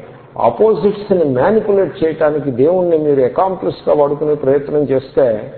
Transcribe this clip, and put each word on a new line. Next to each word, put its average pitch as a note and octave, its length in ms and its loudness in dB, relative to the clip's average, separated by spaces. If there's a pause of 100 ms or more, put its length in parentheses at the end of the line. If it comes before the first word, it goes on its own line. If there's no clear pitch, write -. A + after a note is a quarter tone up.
(380)
ఆపోజిట్స్ని G3 840 0
మ్యానిపులేట్ F3+ 800 0
చేయడానికి D3+ 460 0
దేవుణ్ణి E3 480 2
మీరు D3 220 0
అకాంప్లిస్‌గా E3+ 720 -2
వాడుకునే D3 400 0
ప్రయత్నం C#3+ 460 0
చేస్తే C3 760 0